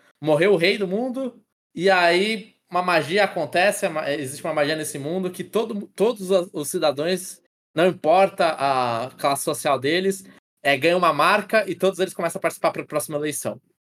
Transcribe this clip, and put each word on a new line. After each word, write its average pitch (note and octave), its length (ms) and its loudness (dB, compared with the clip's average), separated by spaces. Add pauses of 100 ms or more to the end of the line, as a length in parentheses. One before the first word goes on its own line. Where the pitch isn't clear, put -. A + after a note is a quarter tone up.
(200)
morreu D#3 340 4
o F3 40 4
rei F3+ 180 2
do G3+ 120 -4
mundo, A#3+ 520 -6 (360)
e F3 120 0
aí F#3 680 2 (120)
uma F3+ 140 -2
magia F3+ 440 2
acontece, F#3+ 600 0
a F3+ 60 0
ma-, D#3 200 -4
existe C#3+ 320 -6
uma D#3+ 120 -4
magia D3+ 200 0
nesse D3+ 220 -8
mundo F3 320 -4
que F#3 140 -10
todo, G#3+ 520 -4
todos G3+ 360 0
os, F#3 200 2
os D3+ 160 -6
cidadãos, E3 760 -2 (320)
não D#3+ 100 4
importa F3+ 720 2
a B2+ 640 0
classe C#3 240 0
social C#3+ 340 -2
deles, F3+ 480 -2 (380)
é, C#3 120 2
ganham E3 220 2
uma F3 160 4
marca G3 560 2
e E3+ 60 -4
todos F#3 240 0
eles F#3 160 -2
começam F3 240 -4
a - 20 -14
participar - 300 -2
pra D#3+ 120 -8
próxima D3 360 -6
eleição. C#3+ 420 -6 (200)